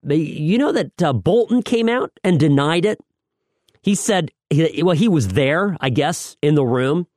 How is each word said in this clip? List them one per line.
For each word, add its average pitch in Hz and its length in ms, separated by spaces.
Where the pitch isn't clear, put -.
they, 139 100
you 156 440
know 285 120
that, 180 320
uh, 151 100
Bolton 214 520
came 233 240
out 240 240
and 180 160
denied 147 460
it? 208 160
He 202 120
said, 185 360
he, 147 320
well, 175 140
he 220 120
was 147 200
there, 151 520
I 135 80
guess, 143 540
in 147 120
the 143 100
room 131 420